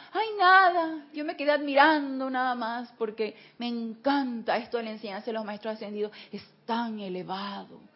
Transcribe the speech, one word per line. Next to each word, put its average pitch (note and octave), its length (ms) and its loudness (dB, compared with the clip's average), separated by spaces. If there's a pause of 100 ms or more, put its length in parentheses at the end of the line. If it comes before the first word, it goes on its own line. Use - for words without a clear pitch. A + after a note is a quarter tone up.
(120)
Ay, G#4+ 160 -2 (100)
nada, F4+ 760 6
yo D4+ 100 -6
me E4 140 -6
quedé D4 140 2
admirando C#4+ 800 4
nada B3+ 260 -2
más, A#3 420 -6
porque G#3+ 380 -4 (240)
me A#3 80 -6
encanta A#3 920 -2
esto A#3 200 -4
de A#3 60 -4
la A3 80 -8
enseñanza G#3+ 360 -10
de A#3 60 -6
los A3 120 -6
maestros G#3 300 -8
ascendidos, G#3 360 -6 (200)
es G3+ 120 -12 (220)
tan A3+ 340 -4
elevado, F#3+ 800 -8 (160)